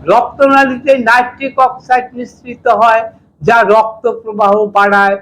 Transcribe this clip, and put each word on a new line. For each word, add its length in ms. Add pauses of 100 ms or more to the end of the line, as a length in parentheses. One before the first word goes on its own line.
রক্তনালীতে 880
নাইট্রিক 600
অক্সাইড 540
নিঃসৃত 540 (140)
হয়, 220 (380)
যা 160 (100)
রক্ত 380 (160)
প্রবাহ 320 (120)
বাড়ায় 560